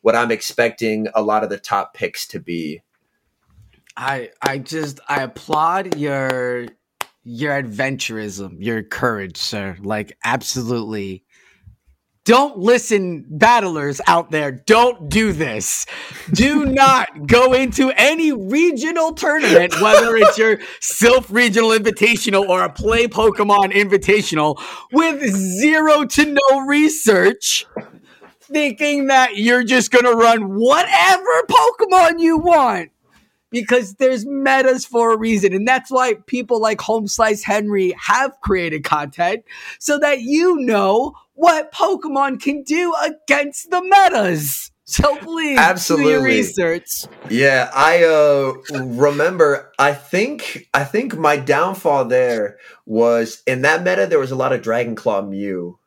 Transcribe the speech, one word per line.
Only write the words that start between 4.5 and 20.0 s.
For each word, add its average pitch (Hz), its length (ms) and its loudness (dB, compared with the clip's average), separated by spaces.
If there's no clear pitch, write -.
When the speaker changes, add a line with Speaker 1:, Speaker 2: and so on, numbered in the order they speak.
Speaker 2:
just, 147 500 -10
I 143 140 -4
applaud 160 760 -4
your, 127 720 -6
your 139 380 -6
adventurism, 107 960 -8
your 110 240 -6
courage, 101 560 -6
sir. 98 440 -8
Like, 104 420 -8
absolutely 113 1000 -6
don't 254 320 2
listen, 196 720 0
battlers 156 760 0
out 170 240 2
there, 151 220 -4
don't 220 560 2
do 208 240 0
this. 131 540 -6
Do 285 320 2
Speaker 1:
<laughs> 269 160 0
Speaker 2:
not 240 440 0
go 247 280 4
into 262 420 0
any 302 360 2
regional 320 840 -2
tournament, 180 680 2
whether 220 360 4